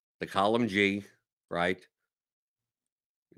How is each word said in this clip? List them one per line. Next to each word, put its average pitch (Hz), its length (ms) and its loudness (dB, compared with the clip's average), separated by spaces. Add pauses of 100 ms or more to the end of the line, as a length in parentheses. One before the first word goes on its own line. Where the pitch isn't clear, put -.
(200)
the 87 60 -8
column 107 420 0
G, 101 360 0 (460)
right? 87 340 -2 (1500)